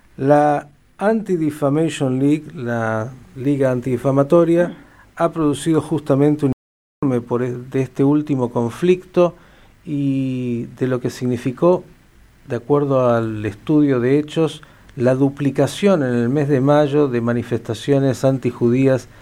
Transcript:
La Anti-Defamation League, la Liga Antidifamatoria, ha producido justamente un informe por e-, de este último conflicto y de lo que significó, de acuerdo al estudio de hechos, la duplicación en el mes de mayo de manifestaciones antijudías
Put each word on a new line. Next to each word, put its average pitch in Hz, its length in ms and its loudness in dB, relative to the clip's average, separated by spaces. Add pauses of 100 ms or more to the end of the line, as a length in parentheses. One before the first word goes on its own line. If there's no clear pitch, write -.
(180)
La 147 500 2 (300)
Anti-Defamation 156 1200 0
League, 147 280 2 (100)
la 117 580 -4 (220)
Liga 135 340 0
Antidifamatoria, 139 1040 2 (400)
ha 165 160 0
producido 156 480 0
justamente 147 680 0
un 127 60 0 (500)
informe 127 180 0
por 123 220 -2
e-, 127 80 -2
de 131 320 -4
este 135 200 -2
último 139 460 2
conflicto 175 840 0 (500)
y 131 800 -4 (160)
de 131 80 0
lo 127 120 -2
que 123 120 -4
significó, 131 720 0 (640)
de 127 80 -6
acuerdo 135 580 2
al 113 320 -2
estudio 139 540 0
de 127 180 2
hechos, 151 460 -4 (320)
la 123 180 2
duplicación 139 880 0
en 127 140 -2
el 120 140 0
mes 143 200 0
de 139 120 2
mayo 147 480 2
de 120 120 -2
manifestaciones 120 1040 -2
antijudías 131 840 0 (140)